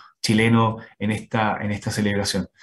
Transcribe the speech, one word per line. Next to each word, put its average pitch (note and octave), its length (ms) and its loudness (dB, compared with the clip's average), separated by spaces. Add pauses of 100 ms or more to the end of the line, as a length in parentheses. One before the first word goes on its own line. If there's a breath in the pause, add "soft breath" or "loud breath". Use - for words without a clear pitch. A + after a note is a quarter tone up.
(200 loud breath)
chileno A2+ 580 4 (200 loud breath)
en G#2 140 -2
esta, G#2+ 480 -2
en G2+ 100 -4
esta G#2 220 -4
celebración. G2+ 560 -2 (140 loud breath)